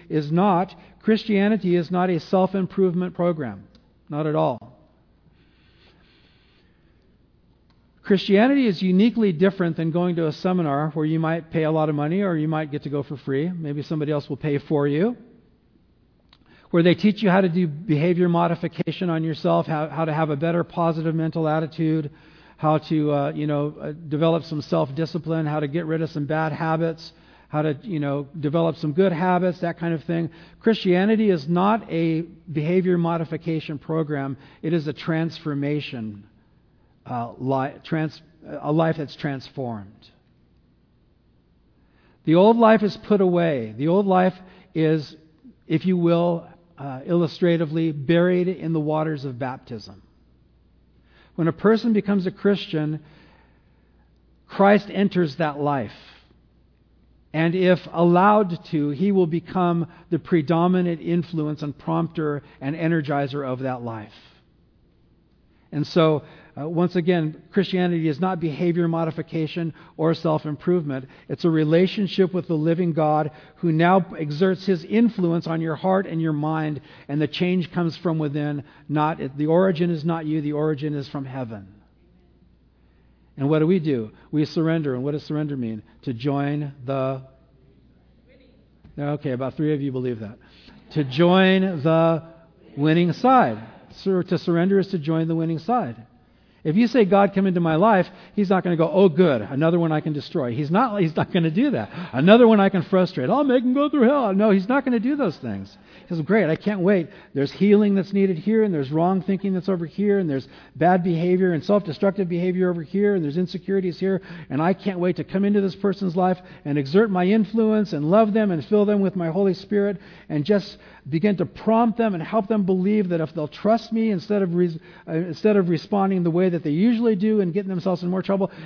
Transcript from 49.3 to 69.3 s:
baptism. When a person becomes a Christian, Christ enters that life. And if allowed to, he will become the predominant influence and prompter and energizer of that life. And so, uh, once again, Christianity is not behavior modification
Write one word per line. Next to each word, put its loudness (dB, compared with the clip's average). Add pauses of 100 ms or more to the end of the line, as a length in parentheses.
baptism. -12 (1300)
When 0
a 2
person 2
becomes 0
a -4
Christian, -2 (1400)
Christ 2
enters -2
that -4
life. -2 (1400)
And 0
if 2 (120)
allowed 4
to, -2
he 0
will 4
become -2 (200)
the -2
predominant 0
influence -4
and -8
prompter -4 (200)
and -4
energizer -2
of -6
that -6
life. -10 (1600)
And -4
so, 2 (360)
uh, -8
once 0
again, 0 (100)
Christianity 0
is -2
not -2
behavior 0
modification -4 (240)